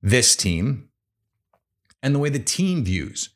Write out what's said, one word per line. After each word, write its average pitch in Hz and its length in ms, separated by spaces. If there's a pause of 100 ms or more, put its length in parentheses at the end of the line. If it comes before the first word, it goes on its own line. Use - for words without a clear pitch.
this 117 340
team 101 540 (1120)
and 139 100
the 143 60
way 147 100
the 143 100
team 175 440
views 92 520